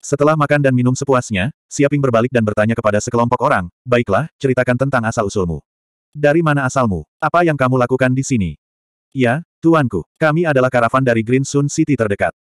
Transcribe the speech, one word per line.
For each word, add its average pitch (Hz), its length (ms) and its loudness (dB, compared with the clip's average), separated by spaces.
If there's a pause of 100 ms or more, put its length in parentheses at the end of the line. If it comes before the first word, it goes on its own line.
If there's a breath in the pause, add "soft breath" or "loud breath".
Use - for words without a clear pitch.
Setelah 147 320 0
makan 147 240 0
dan 135 160 2
minum 123 160 2
sepuasnya, 120 560 -2 (160)
Siaping 143 400 0
berbalik 120 240 2
dan 120 160 0
bertanya 107 320 0
kepada 104 240 0
sekelompok 120 400 0
orang, 117 320 -2 (160)
"Baiklah, 117 480 0
ceritakan 123 400 0
tentang 131 320 -2
asal-usulmu. 95 560 -2 (480)
Dari 151 320 2
mana 143 240 0
asalmu? 104 480 -2
Apa 160 320 0
yang 151 80 0
kamu 131 240 0
lakukan 127 320 0
di 131 80 -2
sini?" 110 300 -2 (680)
"Ya, 127 240 0 (240)
tuanku, 147 400 2 (160)
kami 160 240 2
adalah 131 240 2
karavan 123 320 0
dari 117 240 0
Green 127 180 0
Sun 143 300 -2
City 147 240 0
terdekat." 101 480 -2